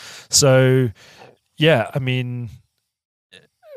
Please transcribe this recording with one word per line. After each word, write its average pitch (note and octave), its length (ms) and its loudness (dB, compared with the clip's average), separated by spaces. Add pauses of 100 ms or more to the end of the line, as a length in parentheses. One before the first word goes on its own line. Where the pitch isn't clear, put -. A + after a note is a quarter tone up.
(280)
So, C3 640 2 (680)
yeah, D3+ 380 2
I C#3+ 60 -6
mean, B2 500 -6 (1300)